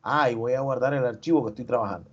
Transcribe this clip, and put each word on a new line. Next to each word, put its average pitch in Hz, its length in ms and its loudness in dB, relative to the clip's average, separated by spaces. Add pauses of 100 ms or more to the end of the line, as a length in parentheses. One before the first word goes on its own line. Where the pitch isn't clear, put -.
Ah, 139 280 2
y 120 40 -4
voy 117 180 -2
a 131 80 0
guardar 135 320 0
el 131 140 0
archivo 135 360 2
que 110 80 -4
estoy 120 140 -10
trabajando. 107 480 -2